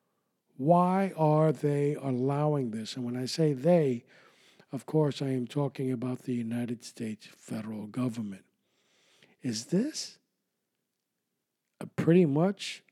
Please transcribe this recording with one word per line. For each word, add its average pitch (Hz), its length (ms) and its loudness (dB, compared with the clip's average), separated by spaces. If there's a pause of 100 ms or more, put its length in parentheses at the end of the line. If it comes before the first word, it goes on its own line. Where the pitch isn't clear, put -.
(560)
Why 180 600 4
are 156 360 4
they 143 420 0
allowing 135 760 0
this? 110 240 -8
And 127 80 -6
when 120 120 -4
I 127 100 -4
say 156 260 0
they, 139 520 2 (680)
of 135 140 -10
course, 151 360 0
I 139 60 -2
am 131 180 -2
talking 135 460 -2
about 127 300 -4
the 127 120 -4
United 120 500 -4
States - 520 -10
federal 110 500 -10
government. 110 580 -6 (960)
Is 117 260 -4
this - 520 -4 (1600)
a - 60 -12
pretty 170 400 4
much 160 640 -2